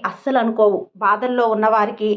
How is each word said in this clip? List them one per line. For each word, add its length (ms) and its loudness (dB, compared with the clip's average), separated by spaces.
అస్సలు 320 -4
అనుకోవు. 420 2
బాధల్లో 520 0
ఉన్నవారికి 680 0